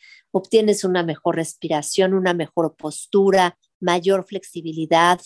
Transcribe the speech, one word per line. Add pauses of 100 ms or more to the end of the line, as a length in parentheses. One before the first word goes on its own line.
(300)
obtienes
una
mejor
respiración,
una
mejor
postura, (220)
mayor
flexibilidad,